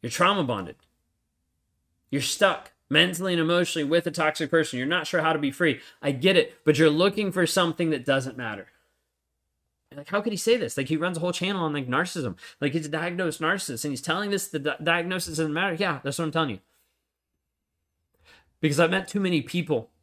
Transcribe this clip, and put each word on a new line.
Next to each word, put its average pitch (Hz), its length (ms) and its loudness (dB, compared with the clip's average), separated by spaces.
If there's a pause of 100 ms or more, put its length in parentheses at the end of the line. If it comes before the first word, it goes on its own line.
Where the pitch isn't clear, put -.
You're 120 80 -6
trauma 185 320 4
bonded. 104 320 -4 (1400)
You're 139 100 0
stuck - 520 0 (140)
mentally 175 460 2
and 170 80 2
emotionally 165 420 0
with 160 220 0
a 170 60 -4
toxic 156 400 -2
person. 156 260 2
You're 127 100 -2
not 165 200 -2
sure 170 140 0
how 160 120 2
to 156 60 0
be 147 100 0
free. 139 300 0 (220)
I 143 100 0
get 175 260 4
it, - 260 0
but 147 140 4
you're 160 140 8
looking 196 400 2
for 180 160 2
something 170 420 2
that 131 160 -2
doesn't 131 320 -2
matter. 107 300 -8 (1300)
Like, 143 140 -16
how 202 120 0
could 214 120 -2
he 190 40 -4
say 233 200 4
this? 151 200 -4
Like, 135 120 -2
he 160 80 2
runs 170 200 -2
a 156 40 -6
whole 180 100 -2
channel 185 320 -2
on, 151 100 -2
like, 139 140 -4
narcissism. 131 480 -2 (240)
Like, 127 140 -2
he's 156 120 -2
a 147 40 -10
diagnosed 170 500 -4
narcissist, 160 460 -2
and 147 60 -2
he's 127 100 -6
telling 190 280 -2
this, 190 180 -2
the 156 120 -4
di-, 139 240 -2
diagnosis 170 540 -2
doesn't 156 160 0
matter. 180 200 0
Yeah, 160 300 -2
that's 139 160 -4
what 170 60 0
I'm 156 60 -2
telling 156 180 0
you. 98 100 -6 (2000)
Because 143 200 2
I've 170 120 6
met 190 160 0
too 202 120 -4
many 180 220 2
people. 143 480 -4 (140)